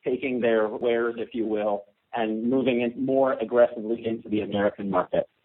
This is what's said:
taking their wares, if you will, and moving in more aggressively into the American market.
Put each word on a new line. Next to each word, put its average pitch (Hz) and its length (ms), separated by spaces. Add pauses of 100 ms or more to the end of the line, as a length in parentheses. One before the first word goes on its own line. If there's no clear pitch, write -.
taking 127 380
their 113 260
wares, 117 480
if 113 160
you 110 140
will, 104 380 (280)
and 113 380
moving 127 320
in 120 240
more 135 260
aggressively 113 760
into 113 220
the 107 140
American 101 480
market. - 360 (180)